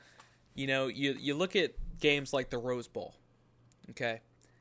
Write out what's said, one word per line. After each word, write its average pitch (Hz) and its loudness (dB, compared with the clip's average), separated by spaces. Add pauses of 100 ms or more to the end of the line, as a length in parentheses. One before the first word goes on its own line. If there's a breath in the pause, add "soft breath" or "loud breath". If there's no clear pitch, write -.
(540 loud breath)
You 135 -4
know, 135 2
you, 135 0
you 139 -2
look 180 0
at 165 2 (260)
games 143 4
like 127 0
the 131 -4
Rose 123 -2
Bowl, - -8 (760)
okay? 117 -4 (380 soft breath)